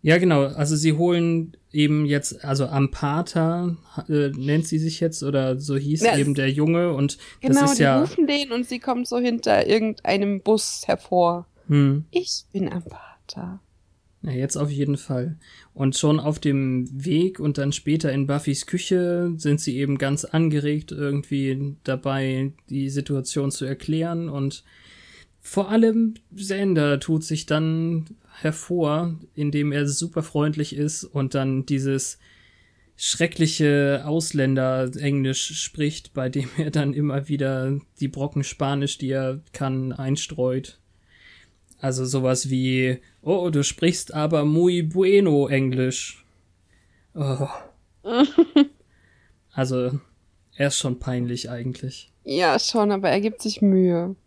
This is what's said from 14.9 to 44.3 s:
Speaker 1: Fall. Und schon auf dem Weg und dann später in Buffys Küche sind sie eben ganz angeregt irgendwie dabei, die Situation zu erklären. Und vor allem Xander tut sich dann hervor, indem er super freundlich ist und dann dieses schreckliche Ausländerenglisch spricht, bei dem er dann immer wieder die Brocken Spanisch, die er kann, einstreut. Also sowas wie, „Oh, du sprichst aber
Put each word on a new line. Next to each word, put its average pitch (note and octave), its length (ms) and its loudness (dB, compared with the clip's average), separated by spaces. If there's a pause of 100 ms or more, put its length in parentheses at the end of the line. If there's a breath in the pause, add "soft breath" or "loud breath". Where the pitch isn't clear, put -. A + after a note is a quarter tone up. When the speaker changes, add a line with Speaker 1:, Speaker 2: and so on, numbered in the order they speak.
Speaker 1:
Fall. C3+ 400 -4 (340 loud breath)
Und C3+ 240 0
schon D3+ 240 4
auf D3+ 180 -2
dem C3 540 0
Weg E3 480 0
und D3+ 160 0
dann C#3+ 160 0
später D3+ 400 0
in C3+ 140 0
Buffys C#3+ 400 -2
Küche F3 720 0
sind D3+ 240 2
sie C3 160 -2
eben C#3 180 0
ganz C#3 300 -2
angeregt D3+ 680 0
irgendwie C#3 920 -4
dabei, C3+ 680 -2 (160)
die C3+ 220 -4
Situation C#3 600 -2
zu - 140 -8
erklären. D#3+ 640 -4
Und C#3 340 -4 (800 soft breath)
vor G3 300 -2
allem A3+ 440 4 (220)
Xander F#3+ 640 0
tut D#3+ 240 -2
sich D#3 220 -4
dann D#3+ 640 0 (340)
hervor, D#3+ 760 -2 (160)
indem D3 380 0
er C#3+ 160 0
super D#3+ 340 -4
freundlich D3+ 540 -2
ist D3 280 -4
und C3+ 300 -4
dann C3+ 300 0
dieses C3+ 540 -2 (800 soft breath)
schreckliche D3 1080 2
Ausländerenglisch C3+ 1600 0
spricht, - 500 -6
bei C3 160 -4
dem B2+ 300 -4
er D3+ 120 -2
dann C#3+ 220 0
immer C#3+ 360 -2
wieder C3+ 500 -2 (220)
die C#3 80 -2
Brocken C#3+ 360 -4
Spanisch, C#3 540 -2
die C3 140 -4
er C3+ 280 -4 (140)
kann, C3 380 -4
einstreut. C3 840 -4 (1080 soft breath)
Also C3 220 -2
sowas B2+ 460 0
wie, C3 480 0 (240 soft breath)
„Oh, F3+ 260 0
du C#3+ 160 2
sprichst - 480 0
aber D3+ 320 0